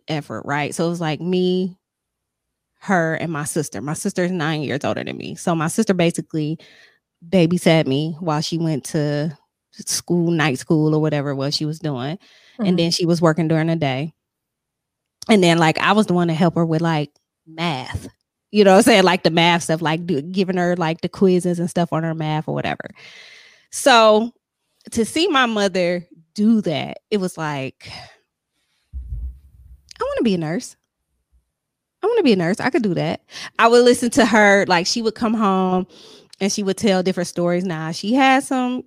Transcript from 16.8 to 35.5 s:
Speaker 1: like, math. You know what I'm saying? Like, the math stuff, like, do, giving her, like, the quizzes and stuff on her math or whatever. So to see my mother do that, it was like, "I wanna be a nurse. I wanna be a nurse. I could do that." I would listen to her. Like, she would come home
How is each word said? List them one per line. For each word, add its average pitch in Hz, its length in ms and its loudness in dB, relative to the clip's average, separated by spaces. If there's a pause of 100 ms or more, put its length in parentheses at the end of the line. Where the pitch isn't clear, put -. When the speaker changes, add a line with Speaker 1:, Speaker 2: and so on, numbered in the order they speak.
Speaker 1:
like, 160 280 -2 (380)
math. 160 640 -6 (420)
You 208 140 4
know 190 60 8
what 190 80 8
I'm 240 40 4
saying? 208 200 6
Like, 180 200 2
the 175 80 4
math 170 320 4
stuff, 160 180 -2
like, 165 240 -2
do, 165 160 -2
giving 185 360 -2
her, 175 180 0
like, 165 240 -2
the - 80 -6
quizzes 180 500 2
and 170 120 -4
stuff - 240 -2
on 160 100 -2
her 165 100 -4
math 156 360 -4
or 143 40 -4
whatever. 143 360 -6 (840)
So 226 600 4 (580)
to 226 140 -2
see 320 240 -2
my 269 160 2
mother 185 600 -2 (280)
do 220 280 2
that, 135 360 -6 (120)
it 214 80 -2
was 185 200 -4
like, 147 520 -8 (1040)
"I - 1080 -12
wanna 523 200 -4
be 220 120 2
a - 20 -2
nurse. 170 380 -8 (1300)
I 370 40 0
wanna 453 160 2
be 254 100 4
a - 20 4
nurse. 175 240 -2
I - 120 -2
could 294 120 -2
do 190 120 0
that." 151 260 -4 (360)
I 226 120 4
would 240 160 6
listen 240 260 4
to - 140 4
her. 202 420 6
Like, 175 180 2
she - 160 -4
would 220 140 -4
come 220 180 -2
home 190 540 0 (540)